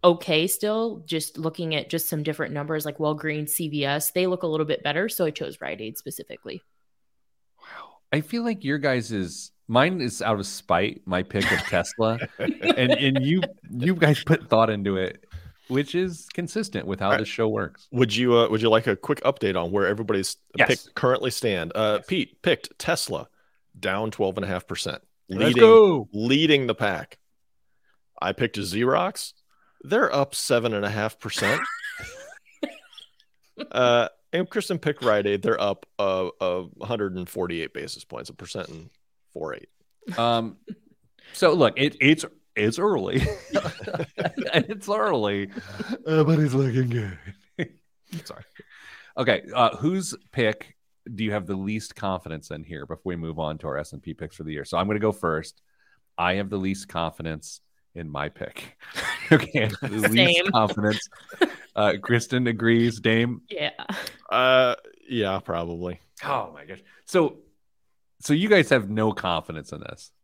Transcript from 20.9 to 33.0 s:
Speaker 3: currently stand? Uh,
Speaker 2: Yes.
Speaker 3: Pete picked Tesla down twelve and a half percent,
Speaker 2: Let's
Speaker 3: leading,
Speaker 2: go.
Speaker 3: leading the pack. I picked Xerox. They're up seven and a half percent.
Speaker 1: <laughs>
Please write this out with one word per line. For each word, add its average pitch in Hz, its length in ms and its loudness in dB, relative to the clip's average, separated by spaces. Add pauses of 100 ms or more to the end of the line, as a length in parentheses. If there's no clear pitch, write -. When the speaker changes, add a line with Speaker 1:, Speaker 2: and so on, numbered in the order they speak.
Speaker 3:
currently 127 360 0
stand? 92 440 -2
Uh, 107 260 2
Speaker 2:
Yes. - 60 -18
Speaker 3:
Pete - 360 -4
picked - 360 -2
Tesla - 500 -4 (500)
down 101 320 -2
twelve 95 260 -2
and 101 80 -4
a 92 40 -6
half 90 180 -4
percent, - 340 -8 (280)
Speaker 2:
Let's 113 260 2
Speaker 3:
leading, 120 60 6
Speaker 2:
go. 214 520 8
Speaker 3:
leading 135 540 4
the 113 80 -2
pack. 98 440 -4 (1000)
I 95 120 -2
picked 110 260 -4
Xerox. 123 760 -2 (500)
They're 208 320 0
up 139 200 0
seven 117 400 0
and 101 100 -2
a 101 60 -2
half 107 300 -4
percent. 110 460 -2
Speaker 1:
<laughs> - 40 -10 (2000)